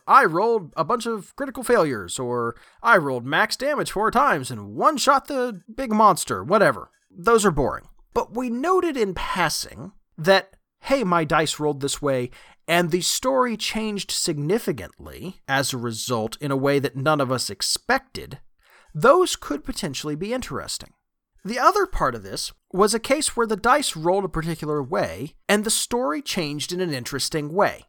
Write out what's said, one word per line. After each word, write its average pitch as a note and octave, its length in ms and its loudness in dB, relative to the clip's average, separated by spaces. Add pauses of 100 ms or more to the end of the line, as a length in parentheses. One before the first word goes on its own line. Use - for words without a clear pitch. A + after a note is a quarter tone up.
"I B3 180 8
rolled F#3+ 520 0
a D#3+ 80 0
bunch A3+ 200 0
of A3 300 -6
critical C4+ 300 -8
failures," C#3+ 540 2
or, A#2+ 360 -2 (260)
"I A3+ 160 6
rolled C3 300 0
max F3 300 2
damage C4 340 -2
four G#3 220 0
times G3+ 400 2
and G#2 240 -10
one-shot C4+ 500 2
the B3 360 -6 (120)
big C4 180 -4
monster," F3+ 520 4
whatever. D3+ 460 2 (200)
Those G3+ 340 2
are G3 60 6
boring. B2+ 380 -2 (260)
But A3+ 220 -4
we B3+ 140 -4
noted E4 460 0
in G#3 180 0
passing - 760 -4 (260)
that, F#3 380 2 (280)
"Hey, C4+ 200 0
my F3 220 2
dice D#3 340 0
rolled D3 220 -2
this C#3 200 -4
way," C3 300 0 (380)
and E3+ 240 2
the F3+ 80 0
story B3 560 0
changed G#3+ 560 -6
significantly D3 1400 -4
as C3+ 240 0
a C3 60 -6
result A2+ 640 -4
in C#3+ 120 -4
a C#3 40 0
way C#3 220 2
that C3+ 180 -2
none D3 240 2
of B2+ 120 0
us B2 180 -2
expected, - 880 -4 (560)
those D4+ 400 6
could - 300 -8
potentially D#3 500 -6
be G3 180 -6
interesting. C#3 600 -8 (520)
The A#3 140 -6
other F#4 280 4
part C3 300 -2
of G2+ 80 -12
this - 280 -8 (200)
was G3+ 220 4
a A3+ 60 -2
case C#4 360 0
where A#3 100 0
the G#3+ 100 -2
dice C4 400 2
rolled F3+ 280 0
a F#3 40 -6
particular D#3 540 -4
way, C3 520 -6 (140)
and G#3 160 2
the A3+ 60 -4
story C4+ 500 -2
changed D3 520 -6
in F3+ 80 -4
an F3 120 -2
interesting C#3+ 640 -4
way. F3+ 340 2